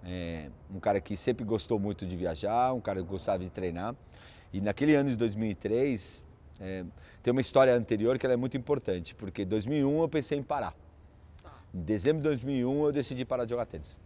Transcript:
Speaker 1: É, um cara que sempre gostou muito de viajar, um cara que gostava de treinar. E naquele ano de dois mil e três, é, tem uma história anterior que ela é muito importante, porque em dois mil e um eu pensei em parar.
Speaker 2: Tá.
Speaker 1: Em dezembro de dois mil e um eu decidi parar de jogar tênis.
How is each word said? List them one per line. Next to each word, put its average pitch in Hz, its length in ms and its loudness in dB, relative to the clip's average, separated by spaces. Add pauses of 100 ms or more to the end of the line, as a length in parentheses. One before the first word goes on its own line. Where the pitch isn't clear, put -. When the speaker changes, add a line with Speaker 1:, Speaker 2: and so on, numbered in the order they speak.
Speaker 1:
É, 85 440 -6 (200)
um 95 80 -10
cara 98 220 2
que 101 160 -6
sempre 117 300 -2
gostou 107 320 0
muito 101 260 -2
de 90 100 -4
viajar, 101 600 0
um 120 60 -4
cara 95 200 -4
que 85 80 -6
gostava 95 300 -2
de 92 100 -6
treinar. 92 460 -4 (580)
E 98 80 -4
naquele 120 340 4
ano 139 140 4
de 123 80 0
dois 110 180 0
mil 110 160 0
e 95 40 -2
três, 117 680 -2 (380)
é, 95 240 -8 (380)
tem 120 100 4
uma 131 80 4
história 131 340 8
anterior 117 440 2
que 135 80 0
ela 127 80 4
é - 20 2
muito 123 180 -2
importante, 120 600 -2
porque 107 280 -6
em - 40 0
dois 104 180 0
mil 147 140 0
e 139 60 4
um 151 180 2
eu 160 60 2
pensei 143 280 -2
em 143 60 -2
parar. 123 320 -4 (680)
Speaker 2:
Tá. 156 80 -20 (220)
Speaker 1:
Em 175 80 -8
dezembro 151 420 0
de 151 60 2
dois 131 160 0
mil 139 100 -2
e 127 120 2
um 143 180 0
eu 147 80 2
decidi 131 320 -4
parar 123 220 -2
de 113 60 -8
jogar 120 120 -2
tênis. - 420 -14